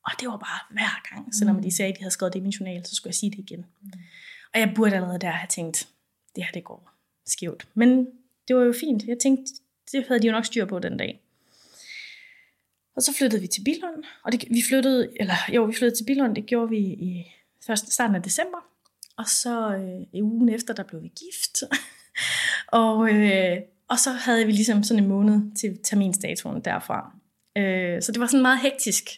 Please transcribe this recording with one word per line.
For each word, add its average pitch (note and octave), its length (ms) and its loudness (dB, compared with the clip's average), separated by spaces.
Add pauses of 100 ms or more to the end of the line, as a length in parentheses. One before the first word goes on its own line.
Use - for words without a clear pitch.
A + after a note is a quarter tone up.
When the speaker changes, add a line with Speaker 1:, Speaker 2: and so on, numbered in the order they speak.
Speaker 1:
Og - 160 -6
det B3+ 80 -6
var G#3 80 -6
bare - 240 -10 (100)
hver - 440 -4
gang, - 200 -12
selvom G#3 220 4
Speaker 2:
Mm. G3+ 60 -4
Speaker 1:
de F#3 140 -2
sagde, G3 160 0
at F#3+ 60 -10
de - 40 -14
havde F#3 100 -8
skrevet F3+ 200 -2
det F#3+ 80 -6
i - 20 -8
min G3 80 -2
journal, F#3 360 -8
så - 80 -12
skulle - 140 -6
jeg F3 60 -6
sige G3+ 160 -2
det G3+ 80 -12
igen. F3 280 -14 (160)
Speaker 2:
Mm. G3 100 -18 (640)
Speaker 1:
Og A3+ 60 4
jeg A3 160 2
burde G#3+ 200 4
allerede F3+ 220 -2
der F3+ 120 -2
have E3+ 180 -6
tænkt: E3 400 -6 (480)
"Det F3 80 -8
her, - 80 -8
det E3+ 120 -10
går - 260 -20 (360)
skævt." - 480 -8
Men B3+ 340 6 (400)
det B3+ 80 4
var B3 60 6
jo A#3+ 180 6
fint. B3 260 -2
Jeg A#3+ 160 -4
tænkte, C4+ 300 2 (400)
det C4 160 -2
havde B3 140 4
de A#3 40 6
jo A3 60 6
nok A3 120 0
styr A3 200 -2
på F#3+ 140 -4
den - 180 -4
dag. - 240 -6 (1800)
Og B3+ 60 0
så C#4 160 0
flyttede A3 240 2
vi F3+ 40 -8
til G3 180 -6
Billund, E4 400 -4 (200)
og A3+ 80 -2
det, A#3+ 180 -2
vi A#3 180 2
flyttede, C4 420 2 (100)
eller F#3 140 0 (200)
jo, A#3 100 4
vi A3 100 0
flyttede A#3+ 220 2
til A3 80 -4
Billund, C4+ 300 2
det G#3 120 -6
gjorde A#3 240 0
vi A3 80 0
i F3+ 540 -4 (340)
først, G#3+ 260 -4
starten A3 240 2
af F3 60 -2
december. F4 360 -4 (580)
Og A3+ 120 -8
så, A3+ 460 0
øh, F#3 380 -8
i G3+ 100 -4
ugen A#3 260 4
efter, A3+ 260 -2
der G3+ 80 -6
blev E3 200 -12
vi E3+ 60 -16
gift. - 540 -6 (560)
<laughs> - 500 -2
Og, A3 460 4
øh, F#3+ 440 4 (300)
og A#3+ 100 0
så C4+ 120 2
havde A#3 360 2
vi G#3+ 60 2
ligesom G#3 300 4
sådan G#3+ 200 4
en G3 60 4
måned G#3 460 4
til G3+ 300 -4
terminsdatoen - 760 -2
derfra. - 520 -6 (440)
Øh, F#3 460 0
så - 100 -4
det A#3 80 -2
var B3 60 0
sådan C#4 120 4
en C4 40 6
meget B3+ 180 6
hektisk B3+ 580 0